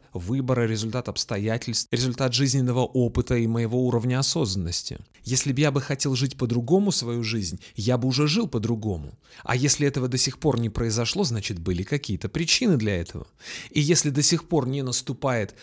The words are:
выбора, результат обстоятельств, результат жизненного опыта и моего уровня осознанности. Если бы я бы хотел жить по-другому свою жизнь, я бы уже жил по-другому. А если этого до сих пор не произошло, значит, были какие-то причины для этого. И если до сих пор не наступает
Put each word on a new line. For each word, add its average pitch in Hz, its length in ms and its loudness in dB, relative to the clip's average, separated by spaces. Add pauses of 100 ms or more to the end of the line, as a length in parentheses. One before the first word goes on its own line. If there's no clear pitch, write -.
(140)
выбора, 120 520 0
результат 110 440 -4
обстоятельств, 110 840 -2
результат 123 420 0
жизненного 127 460 2
опыта 123 560 2
и 117 100 2
моего 117 400 0
уровня 123 340 0
осознанности. 98 800 -2 (260)
Если 127 260 0
бы 123 80 0
я 151 100 4
бы 139 120 0
хотел 135 340 -2
жить 127 220 -2
по-другому 131 560 2
свою 120 300 0
жизнь, 104 360 -4 (160)
я 120 220 2
бы 120 100 0
уже 139 220 2
жил 202 180 0
по-другому. 107 720 -2 (240)
А 123 140 0
если 143 280 2
этого 131 220 0
до 127 100 -2
сих - 220 0
пор 131 220 2
не 117 80 0
произошло, 117 560 0
значит, 110 340 -4
были 87 240 0
какие-то 98 460 -4
причины 170 480 2
для 107 180 0
этого. - 320 -6 (420)
И - 120 0
если 147 300 4
до 143 100 0
сих 156 260 2
пор 147 180 2
не 139 160 -4
наступает 123 800 -2